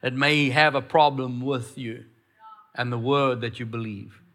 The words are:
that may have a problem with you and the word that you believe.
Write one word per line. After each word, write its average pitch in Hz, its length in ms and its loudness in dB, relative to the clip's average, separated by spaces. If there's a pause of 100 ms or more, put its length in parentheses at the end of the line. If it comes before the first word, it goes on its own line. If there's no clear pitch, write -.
that 127 120 -4
may 143 360 2
have 147 260 4
a 135 60 2
problem 131 580 2
with 127 380 -4
you 117 260 -10 (720)
and 123 160 -4
the 120 60 -4
word 131 440 2
that 117 200 -8
you 120 40 -6
believe. 110 540 -10 (160)